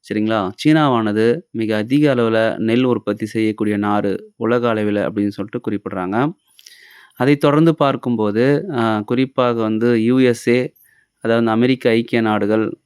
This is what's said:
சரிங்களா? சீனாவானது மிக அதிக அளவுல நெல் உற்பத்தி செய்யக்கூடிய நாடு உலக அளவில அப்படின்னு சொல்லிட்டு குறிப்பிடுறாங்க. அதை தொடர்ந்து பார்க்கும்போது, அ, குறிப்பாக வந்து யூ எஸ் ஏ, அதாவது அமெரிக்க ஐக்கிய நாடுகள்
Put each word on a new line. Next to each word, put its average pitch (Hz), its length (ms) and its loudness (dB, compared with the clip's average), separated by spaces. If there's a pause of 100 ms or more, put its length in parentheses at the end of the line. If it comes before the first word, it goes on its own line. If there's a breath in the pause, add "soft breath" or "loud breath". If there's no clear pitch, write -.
சரிங்களா? 107 480 -2
சீனாவானது 117 720 2 (240)
மிக 110 260 -2
அதிக 135 380 2
அளவுல 113 440 0
நெல் 113 260 0
உற்பத்தி 110 420 -2
செய்யக்கூடிய 107 500 -2
நாடு 104 600 -2
உலக 117 380 0
அளவில 104 300 -2
அப்படின்னு 101 240 -2
சொல்லிட்டு 101 320 -8
குறிப்பிடுறாங்க. 98 560 -6 (1040 loud breath)
அதை 139 160 4
தொடர்ந்து 151 380 4
பார்க்கும்போது, 120 680 0 (320)
அ, 113 300 0
குறிப்பாக 123 540 0
வந்து 110 280 0 (160)
யூ 123 160 2
எஸ் 120 280 0
ஏ, 120 120 2 (640 soft breath)
அதாவது 113 260 2
அமெரிக்க 123 400 2
ஐக்கிய 117 300 0
நாடுகள் 107 440 0 (200)